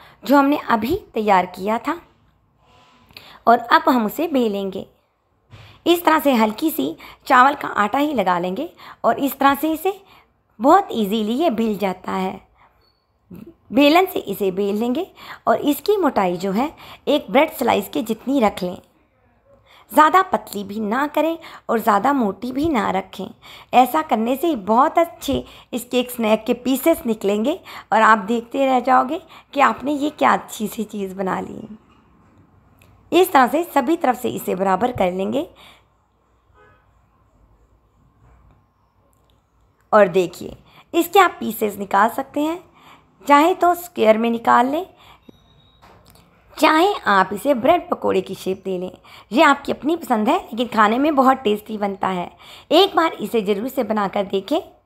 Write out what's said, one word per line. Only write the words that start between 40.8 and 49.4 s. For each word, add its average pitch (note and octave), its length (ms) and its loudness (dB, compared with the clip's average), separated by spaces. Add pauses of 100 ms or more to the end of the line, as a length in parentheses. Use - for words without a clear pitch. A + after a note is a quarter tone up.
इसके E4+ 240 2
आप F4 220 4
pieces G#3+ 380 -6
निकाल G3+ 320 2
सकते C4+ 300 -6
हैं, E4 220 -4 (600)
चाहे D4+ 300 4
तो F4 220 2
square A3 420 2
में A#3 120 0
निकाल A#3+ 360 2
लें, D#4 200 -4 (1700)
चाहे D#4+ 360 4 (140)
आप G3 260 2
इसे C4+ 220 0
bread D4 340 2
पकोड़े F#3+ 320 -2
की F#3+ 140 -8
shape F#3+ 300 -8
दे F#3+ 140 -6
लें। F3+ 140 -10 (400)
ये C#4+ 100 4